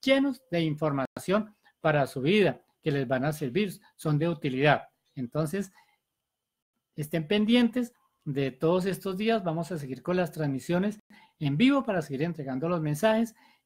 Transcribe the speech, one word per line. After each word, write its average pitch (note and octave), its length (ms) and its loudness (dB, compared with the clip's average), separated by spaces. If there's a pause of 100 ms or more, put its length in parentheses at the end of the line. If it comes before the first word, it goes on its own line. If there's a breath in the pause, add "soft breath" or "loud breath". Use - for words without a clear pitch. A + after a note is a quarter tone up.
llenos C4+ 400 2 (100)
de E3+ 100 0
información D#3 920 -2 (240 loud breath)
para D3 280 2
su C3+ 140 -8
vida, E3+ 400 2 (200)
que D#3 100 -2
les C#3 160 -2
van C3 180 0
a D3+ 80 0
servir, D#3 460 -4 (160 soft breath)
son D3+ 220 0
de D#3+ 100 0
utilidad. C#3+ 640 2 (260)
Entonces, D#3 560 -6 (1200 soft breath)
estén D#3 320 -4
pendientes A#3 680 2 (300)
de C#3 280 -2
todos F3 340 2
estos F#3+ 320 -4
días, A3 260 0
vamos E3 280 -4
a F3 60 -6
seguir C3 240 -10
con F3+ 160 -2
las F3+ 140 0
transmisiones E3+ 680 -2 (400 loud breath)
en C#3+ 180 0
vivo C4+ 260 4
para F#3+ 180 0
seguir C#3 220 -4
entregando D3 440 -4
los F3 140 0
mensajes, A3 540 0 (300 soft breath)